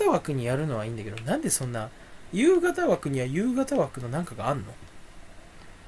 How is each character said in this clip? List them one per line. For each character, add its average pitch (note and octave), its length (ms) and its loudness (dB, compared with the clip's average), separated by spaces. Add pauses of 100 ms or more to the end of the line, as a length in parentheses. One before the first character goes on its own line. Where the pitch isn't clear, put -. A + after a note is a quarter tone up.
方 G4 60 8
枠 F3 220 2
に B2 140 0
や B2+ 100 2
る D#3 100 0
の C3 100 0
は G#2+ 100 -2
い - 20 -4
い - 20 -4
ん A#2 60 -6
だ G#2 80 -6
け G#2 60 -6
ど、 G#2+ 120 -10
な C3 140 0
ん D#4+ 40 -4
で C4+ 100 0
そ - 140 2
ん B2 80 -4
な、 A2+ 180 -6 (420)
夕 D#4 280 6
方 F4 280 2
枠 E3+ 220 2
に C3+ 100 0
は B2 60 0
夕 G3 280 0
方 C4+ 220 0
枠 C#3 240 0
の A#2+ 80 -6
な C#3 120 -2
ん F3 40 -2
か E3+ 100 -10
が G#2 140 -2
あ C#3+ 60 2
ん C3+ 40 -2
の？ G2 60 -6 (1200)